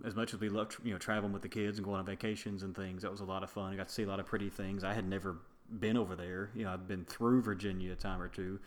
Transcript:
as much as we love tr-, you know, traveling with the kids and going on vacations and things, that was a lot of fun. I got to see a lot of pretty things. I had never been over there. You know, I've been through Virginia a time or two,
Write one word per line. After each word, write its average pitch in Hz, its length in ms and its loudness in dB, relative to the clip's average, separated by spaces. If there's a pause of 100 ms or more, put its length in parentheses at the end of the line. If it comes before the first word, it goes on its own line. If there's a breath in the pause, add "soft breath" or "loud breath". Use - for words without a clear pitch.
as 107 120 -2
much 113 180 0
as 101 60 -4
we 107 100 2
love 107 200 2
tr-, - 140 -10
you 117 100 2
know, 90 40 -2
traveling 104 360 2
with 98 100 -2
the 95 60 -4
kids 104 280 0
and 101 80 0
going 101 140 0
on 90 60 -2
vacations 101 580 -2
and 92 120 -4
things, 92 280 -4
that 95 80 -2
was 101 100 -8
a 98 40 -4
lot 95 180 -2
of 92 60 -6
fun. 95 240 -2
I - 40 -4
got 95 120 -4
to - 40 -6
see 113 100 0
a 98 40 0
lot 98 120 0
of 92 60 -2
pretty 101 240 0
things. 98 340 -2
I 98 100 2
had 110 140 0
never 95 300 -2 (420)
been 107 180 4
over 92 180 2
there. 90 400 -4
You 110 80 -2
know, 95 80 0
I've 92 160 -4
been 92 180 -2
through 123 380 6
Virginia 92 480 0
a 90 40 -2
time 92 260 0
or 87 80 -2
two, 95 380 -4